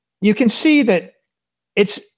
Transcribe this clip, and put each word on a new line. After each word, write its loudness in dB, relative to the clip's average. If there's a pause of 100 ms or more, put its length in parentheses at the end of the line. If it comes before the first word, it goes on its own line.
(200)
You 2
can 0
see 0
that -2 (600)
it's, -2 (180)